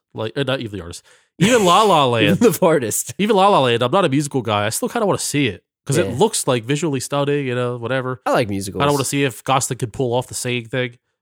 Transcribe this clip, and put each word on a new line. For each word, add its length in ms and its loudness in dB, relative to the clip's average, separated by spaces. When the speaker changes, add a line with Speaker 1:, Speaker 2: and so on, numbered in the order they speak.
Speaker 1:
like, 220 -8
uh, 80 -2
not 160 -4
even 180 -8
The 60 -8
Artist, 200 -16
even 260 4
La 180 6
La 220 4
Speaker 2:
<laughs> 60 2
Speaker 1:
Land. 260 2
Speaker 2:
Even 140 6
The 140 -2
Artist. 520 0
Speaker 1:
Even 180 0
La 120 4
La 140 4
Land, 200 2
I'm 100 0
not 140 2
a 40 2
musical 340 -2
guy. 240 0
I 20 -2
still 200 -4
kinda 180 -2
wanna 100 2
see 300 -2
it 160 -6
'cause 100 0
Speaker 2:
Yeah. 60 4
Speaker 1:
it 160 -4
looks, 260 0
like, 180 0
visually 360 -2
stunning, 480 -2
you 80 -2
know, 220 -4
whatever. 500 -4
Speaker 2:
I 60 0
like 140 0
musicals. 360 -4
Speaker 1:
I 20 2
don't 80 2
wanna 120 -2
see 180 -2
if 200 -4
Gosling 360 -2
can 100 -6
pull 240 -2
off 140 -2
the 80 -12
singing 320 -6
thing. 320 -6